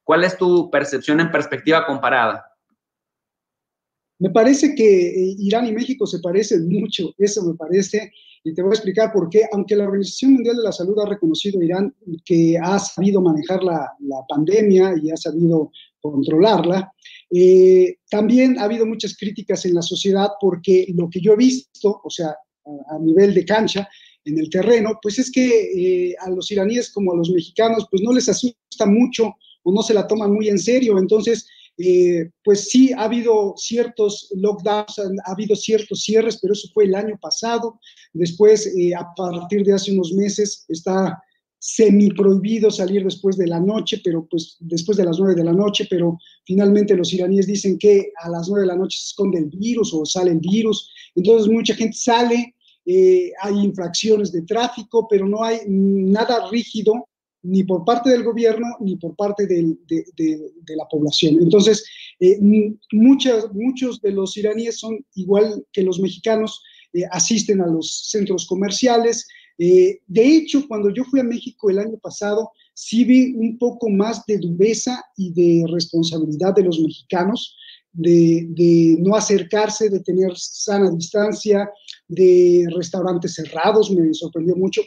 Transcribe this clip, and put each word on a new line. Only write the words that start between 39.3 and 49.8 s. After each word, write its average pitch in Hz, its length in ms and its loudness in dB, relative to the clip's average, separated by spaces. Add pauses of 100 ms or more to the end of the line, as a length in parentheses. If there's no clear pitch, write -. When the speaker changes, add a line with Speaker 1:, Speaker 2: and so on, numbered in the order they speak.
Speaker 2:
de 196 100 4
hace 196 180 -2
unos 180 200 -2
meses, 202 560 -4
está 185 540 -4 (400)
semiprohibido 202 1080 2
salir 196 320 -2
después 190 320 -2
de 185 100 0
la 170 140 -2
noche, 208 420 -2
pero 165 280 -4
pues 165 320 -8
después 170 360 -4
de 196 60 2
las 170 160 0
nueve 190 160 2
de 170 80 0
la 170 80 0
noche, 202 380 0
pero 170 280 -2 (280)
finalmente 202 500 4
los 170 160 -2
iraníes 185 360 0
dicen 196 300 -2
que 202 440 4
a 170 80 -12
las 170 180 -6
nueve 202 140 -2
de 180 120 0
la 175 40 -4
noche 190 200 -4
se - 100 -12
esconde 190 320 -4
el 151 80 -4
virus 208 460 -4